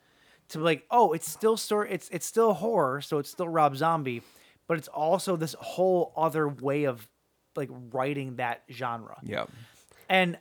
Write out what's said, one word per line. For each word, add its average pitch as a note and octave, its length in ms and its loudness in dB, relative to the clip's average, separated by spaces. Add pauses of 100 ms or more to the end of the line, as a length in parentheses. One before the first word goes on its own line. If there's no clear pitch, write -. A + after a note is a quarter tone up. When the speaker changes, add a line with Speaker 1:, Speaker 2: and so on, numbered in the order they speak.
(480)
Speaker 1:
to D#3+ 100 -10
be D#3 60 -2
like, D#3+ 260 2
"Oh, A3 220 6
it's D#3+ 180 -4
still A3 280 0
sor-, G#3 280 -2
it's, G3 240 -6
it's - 160 -8
still A3+ 280 4
horror, D#3 480 0
so D#3 160 -2
it's C#3+ 120 -4
still F3 180 -6
Rob D3+ 280 4
Zombie, C#3 460 0 (440)
but E3 120 0
it's D3 100 -12
also E3+ 480 0
this D#3 240 -4
whole F3+ 560 2
other D#3 320 2
way C#3 360 -2
of, A#2+ 220 -2 (480)
like, C#3 140 -4 (240)
writing C3 440 -2
that A#2+ 260 -4 (100)
genre." A#2 500 -8
Speaker 2:
Yeah. - 220 -4 (640)
Speaker 1:
And F#3 320 4